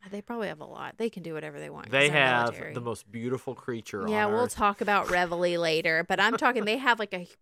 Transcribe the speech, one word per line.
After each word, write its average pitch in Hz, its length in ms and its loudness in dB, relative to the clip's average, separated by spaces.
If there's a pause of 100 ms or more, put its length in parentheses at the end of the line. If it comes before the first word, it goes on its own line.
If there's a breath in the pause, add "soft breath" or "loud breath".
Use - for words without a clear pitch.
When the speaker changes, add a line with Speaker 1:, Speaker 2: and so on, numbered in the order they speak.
(120)
Speaker 1:
They 202 100 -10
probably 226 280 -6
have 156 100 -12
a 143 60 -14
lot. - 320 -12
They 226 120 -2
can 180 140 -10
do 165 100 -8
whatever 151 240 -10
they 147 120 -12
want 151 160 -14
'cause - 80 -8
Speaker 2:
They 143 160 6
Speaker 1:
they're 151 80 2
Speaker 2:
have 127 320 4
Speaker 1:
military. 87 240 -10
Speaker 2:
the 120 80 -6
most 117 280 -8
beautiful 120 460 -6
creature 113 540 -8
Speaker 1:
Yeah, 214 160 2
Speaker 2:
on 208 80 0
Speaker 1:
we'll 233 100 2
Speaker 2:
earth. - 120 -2
Speaker 1:
talk 208 260 0
about 202 280 2
Speaker 2:
<laughs> - 20 0
Speaker 1:
Reveille 175 460 2
later, 160 480 2
but 190 140 0
I'm 220 160 4
talking, 247 300 2
they 214 120 2
have, 254 220 2
like, 202 140 -4
a 180 160 -8 (120)